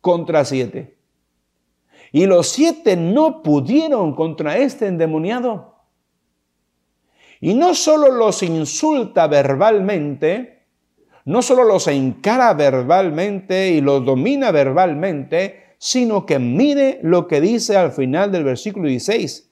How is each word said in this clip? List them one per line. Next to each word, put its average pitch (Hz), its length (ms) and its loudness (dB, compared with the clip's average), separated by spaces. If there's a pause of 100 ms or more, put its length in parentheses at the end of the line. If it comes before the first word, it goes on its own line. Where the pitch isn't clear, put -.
contra 165 440 0
siete. 127 520 -6 (1160)
Y 165 140 2
los 180 220 4
siete 302 480 0
no 262 460 0
pudieron 175 720 0
contra 156 440 -4
este 254 280 -2
endemoniado. 180 920 -4 (1600)
Y 175 140 -2
no 330 200 2
solo 302 360 4
los 226 320 0
insulta 180 840 -2
verbalmente, 156 1400 0 (640)
no 202 160 0
solo 254 220 4
los 202 220 2
encara 190 680 0
verbalmente 180 1120 0
y 165 120 2
los 139 240 2
domina 214 460 0
verbalmente, 156 1300 -2
sino 226 460 -2
que 147 140 0
mire 269 640 0
lo 175 260 0
que 151 120 0
dice 214 360 0
al 170 160 2
final 147 400 -2
del 170 120 -2
versículo 160 440 -4
dieciséis. 165 640 -4